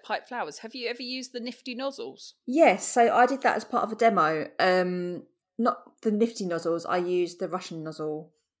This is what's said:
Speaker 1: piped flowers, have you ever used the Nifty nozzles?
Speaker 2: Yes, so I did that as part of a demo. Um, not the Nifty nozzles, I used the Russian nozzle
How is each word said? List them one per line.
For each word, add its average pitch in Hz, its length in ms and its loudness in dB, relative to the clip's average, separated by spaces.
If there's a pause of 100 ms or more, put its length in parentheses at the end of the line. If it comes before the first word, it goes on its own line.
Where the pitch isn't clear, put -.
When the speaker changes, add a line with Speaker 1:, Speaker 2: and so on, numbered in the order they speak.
Speaker 1:
piped - 260 -4
flowers, 196 320 -8
have 226 140 -14
you 247 140 -6
ever 247 140 -6
used 254 300 -8
the 240 80 -8
Nifty 247 340 -10
nozzles? 269 600 -8 (120)
Speaker 2:
Yes, 254 400 4
so 233 280 4
I 247 120 8
did 269 160 -4
that - 140 2
as - 80 -4
part - 200 -2
of 214 80 -6
a 214 40 -6
demo. 165 640 2
Um, 180 680 0 (320)
not - 440 -2
the 220 80 2
Nifty 208 360 0
nozzles, 170 400 -2
I 180 120 0
used 175 400 0
the 185 100 -4
Russian 165 360 -8
nozzle 156 480 -8 (280)